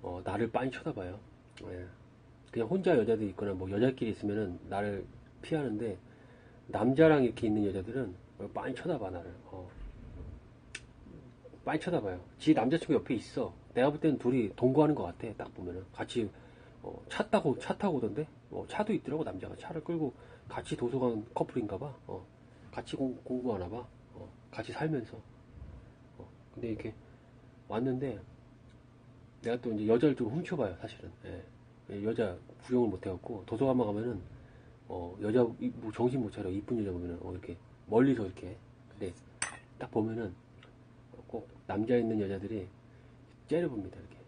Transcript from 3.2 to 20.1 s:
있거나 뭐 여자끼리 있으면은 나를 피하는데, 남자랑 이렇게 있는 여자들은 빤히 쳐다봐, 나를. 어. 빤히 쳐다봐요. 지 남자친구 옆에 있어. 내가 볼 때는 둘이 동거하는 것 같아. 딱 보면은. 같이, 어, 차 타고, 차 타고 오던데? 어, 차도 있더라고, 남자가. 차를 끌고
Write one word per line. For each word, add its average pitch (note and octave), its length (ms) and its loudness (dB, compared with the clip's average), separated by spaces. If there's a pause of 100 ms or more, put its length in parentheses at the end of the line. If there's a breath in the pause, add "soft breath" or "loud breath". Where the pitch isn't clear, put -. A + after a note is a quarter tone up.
있거나 G2+ 240 -4
뭐 F#2 180 -4
여자끼리 A#2+ 400 2
있으면은 G2+ 480 -2 (100)
나를 G2 360 -2 (360)
피하는데, A2+ 560 -2 (680 loud breath)
남자랑 C3+ 560 8
이렇게 A2+ 240 2
있는 G#2+ 180 4
여자들은 G2 480 -2 (400)
빤히 - 220 -4
쳐다봐, B2+ 340 -2
나를. F2 240 -10 (120)
어. F#2 240 -12 (2000)
빤히 D3+ 140 0
쳐다봐요. G#2+ 400 -2 (200)
지 D#3 140 6
남자친구 C#3+ 400 4
옆에 B2 220 2
있어. G#2 380 -4 (200)
내가 C3 160 6
볼 D3 100 -2
때는 C#3+ 200 4
둘이 A#2+ 360 4
동거하는 C#3+ 400 6
것 A2 80 -2
같아. G2+ 340 -6
딱 - 160 -10
보면은. F2+ 300 -8 (100)
같이, A2+ 360 -2 (520 loud breath)
어, - 280 -10
차 - 200 -2
타고, D#3 280 4
차 - 200 -2
타고 F3 200 2
오던데? A#2 300 0 (240)
어, F#2 180 -6
차도 G#3+ 240 0
있더라고, D3+ 300 -2
남자가. F#2+ 320 -6
차를 E3 280 -8
끌고 D#3+ 300 0 (340 loud breath)